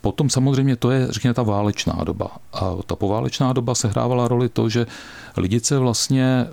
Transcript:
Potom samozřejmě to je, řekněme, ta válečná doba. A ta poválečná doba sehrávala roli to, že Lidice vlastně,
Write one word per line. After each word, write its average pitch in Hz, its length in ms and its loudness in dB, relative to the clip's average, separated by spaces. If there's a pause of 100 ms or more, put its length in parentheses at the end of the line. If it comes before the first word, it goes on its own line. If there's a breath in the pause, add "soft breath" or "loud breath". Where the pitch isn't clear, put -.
Potom 127 300 0
samozřejmě 135 460 2
to 120 140 2
je, 131 200 2
řekněme, 117 240 0
ta 127 80 0
válečná 101 640 0
doba. 87 260 -4 (220)
A 92 220 -2 (120)
ta - 100 -4
poválečná 117 560 0
doba 127 220 0
sehrávala 120 540 0
roli 123 200 2
to, 117 200 0
že 113 180 2 (500 loud breath)
Lidice 113 420 0
vlastně, 131 760 2